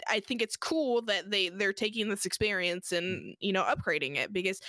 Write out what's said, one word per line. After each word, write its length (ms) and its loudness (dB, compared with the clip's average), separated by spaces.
I 120 2
think 200 -2
it's 160 -2
cool 460 2
that 300 -2
they, 160 4
they're 240 0
taking 360 -2
this 180 0
experience 680 0
and, 480 -2
you 120 0
know, 120 2
upgrading 540 0
it, 140 -2
because 360 0